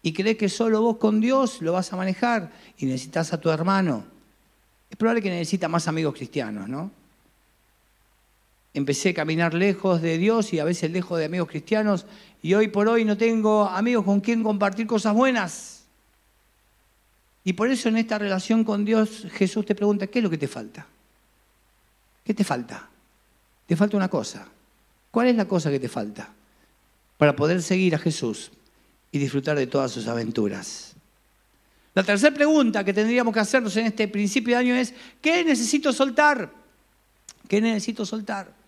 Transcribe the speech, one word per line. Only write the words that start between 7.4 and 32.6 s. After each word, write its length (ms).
Empecé 380
a 40
caminar 400
lejos 460
de 180
Dios 340
y 60
a 60
veces 260
lejos 280
de 80
amigos 220
cristianos 580
y 120
hoy 140
por 200
hoy 160
no 120
tengo 520
amigos 360
con 160
quien 220
compartir 440
cosas 280
buenas. 680
Y 80
por 180
eso 180
en 100
esta 200
relación 460
con 200
Dios, 480
Jesús 340
te 80
pregunta, 320
"¿Qué 140
es 20
lo 80
que 80
te 100
falta? 380
¿Qué 100
te 80
falta? 460
Te 100
falta 200
una 120
cosa. 400
¿Cuál 180
es 80
la 100
cosa 240
que 80
te 100
falta 440
para 180
poder 240
seguir 340
a 40
Jesús 520
y 80
disfrutar 400
de 80
todas 240
sus 160
aventuras?". 880
La 100
tercera 280
pregunta 520